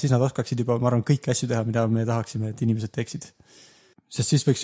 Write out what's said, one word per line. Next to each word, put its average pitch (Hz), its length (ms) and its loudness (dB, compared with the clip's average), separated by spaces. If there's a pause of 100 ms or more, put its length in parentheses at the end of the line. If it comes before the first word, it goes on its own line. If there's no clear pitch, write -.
siis 139 100 2
nad 123 140 4
oskaksid 127 340 -2
juba, 120 220 0
ma 123 100 4
arvan, 117 160 2
kõiki 139 240 2
asju 131 160 -2
teha, 117 200 0
mida 113 200 0
me 113 200 2
tahaksime, 110 440 -4
et 110 140 -4
inimesed 110 260 0
teeksid. - 380 -8 (840)
Sest - 200 0
siis 139 120 2
võiks 135 160 2